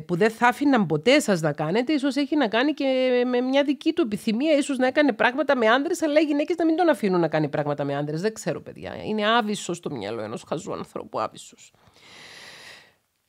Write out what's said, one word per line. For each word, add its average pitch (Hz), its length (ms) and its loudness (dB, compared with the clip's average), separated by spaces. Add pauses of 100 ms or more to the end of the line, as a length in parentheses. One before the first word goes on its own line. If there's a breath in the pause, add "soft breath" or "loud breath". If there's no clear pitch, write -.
που 180 100 -4
δεν 214 140 2
θα 220 160 0
άφηναν 240 400 2
ποτέ 160 340 4
σας 190 200 0
να 156 120 0
κάνετε, 196 400 0
ίσως 269 240 0
έχει 294 200 0
να 277 120 2
κάνει 254 240 2
και 254 540 0
με 247 140 0
μια 262 240 2
δική 294 280 0
του 339 100 0
επιθυμία, 240 540 0
ίσως 277 220 0
να 254 80 2
έκανε 285 260 2
πράγματα 262 440 2
με 226 120 2
άνδρες, 294 340 2
αλλά 302 180 4
οι 330 40 2
γυναίκες 302 320 -2
να 339 80 0
μην 320 120 2
τον 349 120 2
αφήνουν 202 320 0
να 160 80 2
κάνει 156 200 0
πράγματα 147 360 -4
με 139 100 -4
άνδρες. 147 260 -6
Δεν 220 140 -4
ξέρω, - 260 -8
παιδιά. - 440 -12
Είναι 208 220 -2
άβυσσο 214 460 0
στο 160 180 -8
μυαλό 113 300 -6
ενός 107 280 -8
χαζού 151 240 -6
ανθρώπου, - 480 -8
άβυσσος. - 520 -10 (1600 loud breath)